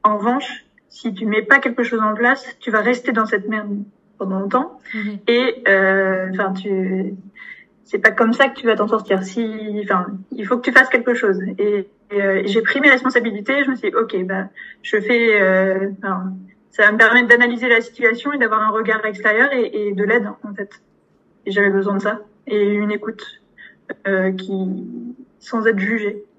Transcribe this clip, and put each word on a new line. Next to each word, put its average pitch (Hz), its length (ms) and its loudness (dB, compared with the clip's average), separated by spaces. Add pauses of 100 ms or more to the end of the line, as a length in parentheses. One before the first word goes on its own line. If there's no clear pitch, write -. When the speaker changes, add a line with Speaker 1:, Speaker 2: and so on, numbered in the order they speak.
Speaker 1:
En 214 160 2
revanche, 240 480 -2 (260)
si 220 220 -8
tu 208 100 -8
mets 214 180 2
pas 220 160 4
quelque 247 240 -2
chose 226 180 -2
en 214 140 0
place, 247 300 0 (160)
tu 247 100 -6
vas 214 100 2
rester 247 320 0
dans 220 120 0
cette 208 240 -2
merde 208 340 -6 (360)
pendant 190 220 -4
longtemps. 254 380 -2 (160)
Speaker 2:
Mhm. 208 320 -8
Speaker 1:
Et, 240 400 0
euh, 190 680 2
enfin, 190 200 -2
tu, 190 640 -4 (680)
c'est - 160 -4
pas 220 120 4
comme 226 240 2
ça 269 140 4
que - 120 -8
tu 240 60 -2
vas 214 100 4
t'en 208 100 0
sortir. 202 380 0
Si, 214 580 -6
enfin, 185 240 -2 (260)
il 220 140 -8
faut 240 120 0
que 247 100 -8
tu 254 40 -2
fasses 262 180 4
quelque 240 240 0
chose. 196 260 0 (180)
Et, 202 300 0 (220)
et, 202 120 0
euh, 196 220 0
j'ai 214 160 2
pris 226 200 -2
mes 285 100 6
responsabilités. 254 760 0
Je 269 60 0
me 262 40 -2
suis 202 160 -2
dit, - 60 -4
ok, 214 300 -2
bah, 190 220 -4 (340)
je 214 180 0
fais, 226 400 2
euh, 190 480 2 (100)
enfin, 185 360 -6 (360)
ça 208 140 2
va 214 80 8
me 220 60 -2
permettre 240 300 6
d'analyser 240 420 4
la 233 100 6
situation 233 540 -2
et 285 40 -4
d'avoir 220 240 2
un 220 80 2
regard 220 360 0
extérieur 214 480 0
et, 214 340 -2
et 196 60 -4
de 202 100 0
l'aide, 208 240 0 (160)
en 208 100 -10
fait. - 280 -12 (640)
Et 196 60 -4
j'avais 202 180 4
besoin 196 260 0
de - 60 -2
ça. 214 180 -2 (260)
Et 208 160 0
une 208 300 0
écoute, 208 320 -8 (840)
euh, 190 260 2
qui, 190 520 -6 (560)
sans 220 260 -2
être 214 120 2
jugée. 214 440 -4 (160)